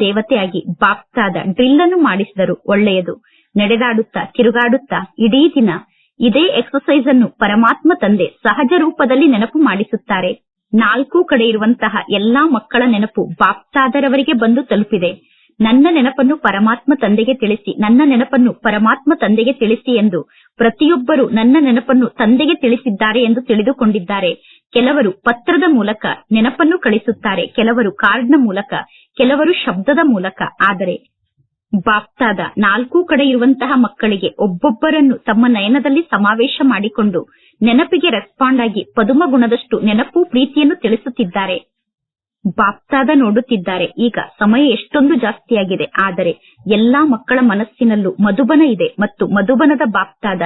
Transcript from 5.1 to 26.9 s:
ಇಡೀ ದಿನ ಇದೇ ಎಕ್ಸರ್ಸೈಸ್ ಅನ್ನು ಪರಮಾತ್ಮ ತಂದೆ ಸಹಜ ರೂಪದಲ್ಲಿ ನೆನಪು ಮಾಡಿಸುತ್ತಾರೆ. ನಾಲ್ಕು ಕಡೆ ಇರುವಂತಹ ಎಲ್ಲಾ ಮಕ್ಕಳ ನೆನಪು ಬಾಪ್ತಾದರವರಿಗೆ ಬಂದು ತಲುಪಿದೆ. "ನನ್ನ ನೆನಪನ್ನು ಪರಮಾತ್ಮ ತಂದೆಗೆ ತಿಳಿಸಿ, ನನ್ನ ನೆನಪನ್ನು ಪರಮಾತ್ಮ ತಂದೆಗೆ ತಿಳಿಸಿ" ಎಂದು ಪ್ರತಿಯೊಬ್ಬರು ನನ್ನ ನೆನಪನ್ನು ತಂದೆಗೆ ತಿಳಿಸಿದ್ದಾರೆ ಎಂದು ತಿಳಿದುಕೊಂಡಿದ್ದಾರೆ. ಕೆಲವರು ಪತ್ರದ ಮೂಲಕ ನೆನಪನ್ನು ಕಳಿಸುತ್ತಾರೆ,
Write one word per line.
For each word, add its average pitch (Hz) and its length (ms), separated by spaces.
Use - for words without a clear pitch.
ಇಡೀ 262 300
ದಿನ 233 220
ಇದೇ 240 220
ಎಕ್ಸರ್ಸೈಸ್ 262 520
ಅನ್ನು 254 200
ಪರಮಾತ್ಮ 226 560
ತಂದೆ 202 320
ಸಹಜ 277 360
ರೂಪದಲ್ಲಿ 294 480
ನೆನಪು 233 320
ಮಾಡಿಸುತ್ತಾರೆ. 196 720
ನಾಲ್ಕು 233 520
ಕಡೆ 240 200
ಇರುವಂತಹ 220 520
ಎಲ್ಲಾ 233 380
ಮಕ್ಕಳ 240 380
ನೆನಪು 214 360
ಬಾಪ್ತಾದರವರಿಗೆ 269 1000
ಬಂದು 233 300
ತಲುಪಿದೆ. 202 480
"ನನ್ನ 247 300
ನೆನಪನ್ನು 277 460
ಪರಮಾತ್ಮ 220 580
ತಂದೆಗೆ 226 400
ತಿಳಿಸಿ, - 460
ನನ್ನ 233 240
ನೆನಪನ್ನು 254 480
ಪರಮಾತ್ಮ 220 640
ತಂದೆಗೆ 220 380
ತಿಳಿಸಿ" 240 440
ಎಂದು 202 220
ಪ್ರತಿಯೊಬ್ಬರು 254 680
ನನ್ನ 233 320
ನೆನಪನ್ನು 254 460
ತಂದೆಗೆ 254 480
ತಿಳಿಸಿದ್ದಾರೆ 226 680
ಎಂದು 226 180
ತಿಳಿದುಕೊಂಡಿದ್ದಾರೆ. 208 920
ಕೆಲವರು 254 380
ಪತ್ರದ 240 440
ಮೂಲಕ 214 380
ನೆನಪನ್ನು 294 460
ಕಳಿಸುತ್ತಾರೆ, 220 680